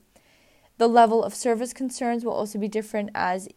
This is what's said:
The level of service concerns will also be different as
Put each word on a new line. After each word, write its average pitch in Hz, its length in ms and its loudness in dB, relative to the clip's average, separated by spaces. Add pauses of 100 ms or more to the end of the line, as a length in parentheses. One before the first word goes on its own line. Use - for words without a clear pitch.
(760)
The 233 120 4
level 226 360 6
of 202 100 -6
service 240 380 -2
concerns 240 540 -4
will 220 60 -2
also 208 260 -4
be 208 100 -2
different 214 460 -4
as 185 420 -2